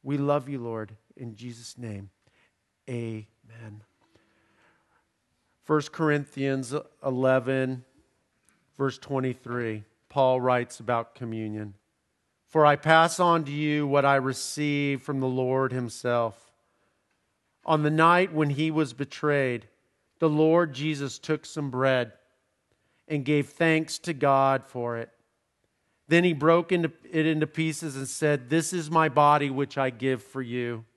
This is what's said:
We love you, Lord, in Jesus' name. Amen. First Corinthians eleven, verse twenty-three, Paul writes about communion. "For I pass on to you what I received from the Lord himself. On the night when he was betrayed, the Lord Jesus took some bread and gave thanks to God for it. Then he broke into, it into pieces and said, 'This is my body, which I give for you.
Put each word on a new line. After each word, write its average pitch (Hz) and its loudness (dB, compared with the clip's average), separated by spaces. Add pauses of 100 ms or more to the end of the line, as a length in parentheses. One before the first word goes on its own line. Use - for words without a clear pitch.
We 143 -4
love 143 0
you, 135 -8
Lord, 110 -8 (180)
in 117 -12
Jesus' 117 -16
name. 101 -12 (800)
Amen. 113 -12 (1800)
First 151 -2
Corinthians 139 -2 (300)
eleven, 131 0 (920)
verse 135 -4
twenty-three, 120 -6 (240)
Paul 131 2
writes 123 0
about 117 -4
communion. 107 -8 (720)
"For 156 6
I 147 8
pass 160 4
on 170 2
to 139 -10
you 147 -2
what 139 2
I 139 4
received 139 -4
from 135 -4
the 131 -2
Lord 127 -2
himself. 120 -4 (1120)
On 156 2
the 151 2
night 170 4
when 151 0
he 147 -2
was 151 -2
betrayed, 135 -2 (500)
the 160 4
Lord 156 4
Jesus 143 -4
took - -4
some 143 -8
bread 127 0 (960)
and 147 -4
gave 143 0
thanks 160 0
to 170 -8
God 135 2
for 120 -8
it. 117 -10 (1000)
Then 170 6
he 175 4
broke 165 4
into, 165 0 (180)
it 156 0
into 151 0
pieces 156 -4
and 135 -8
said, 143 -2
'This 160 0
is 156 -4
my 160 4
body, 147 4
which 135 -4
I 131 0
give 123 -2
for - -12
you. 120 -6 (140)